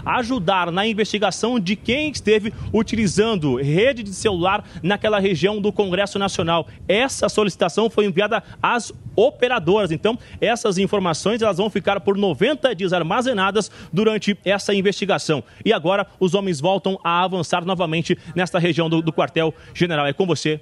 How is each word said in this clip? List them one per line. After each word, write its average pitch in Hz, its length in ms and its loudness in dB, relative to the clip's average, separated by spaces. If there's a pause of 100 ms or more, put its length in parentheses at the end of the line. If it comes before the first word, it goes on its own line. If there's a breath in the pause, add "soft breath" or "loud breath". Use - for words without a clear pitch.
ajudar 190 680 0
na 190 120 0
investigação 208 720 -2
de 202 200 -2
quem 294 340 -2
esteve 214 420 0 (200 loud breath)
utilizando 208 840 0
rede 190 480 2
de 202 100 -10
celular 190 540 0 (160 loud breath)
naquela 202 360 2
região 196 420 0
do 208 100 0
Congresso 196 480 -4
Nacional. 170 480 0 (180 loud breath)
Essa 226 440 0
solicitação 208 640 0
foi 208 140 2
enviada 202 380 0 (180 loud breath)
às 226 300 0 (240)
operadoras. 214 760 2
Então, 208 260 -2 (240 loud breath)
essas 208 380 0
informações, 196 640 0
elas 208 160 0
vão 208 120 0
ficar 202 300 0
por 196 180 0
noventa 202 560 0
dias 180 180 -2
armazenadas 196 800 0 (240 loud breath)
durante 214 500 2
essa 196 300 0
investigação. 185 720 0 (200 loud breath)
E 196 80 4
agora, 196 360 0 (120)
os 185 140 2
homens 190 260 0
voltam 190 440 0
a 170 200 2
avançar 180 400 -2
novamente 170 540 0 (180 loud breath)
nesta 180 220 0
região 165 320 2
do, 165 120 2
do 160 120 -2
quartel 160 400 0 (220 loud breath)
general. 156 320 2
É 143 60 0
com 190 120 0
você 156 360 0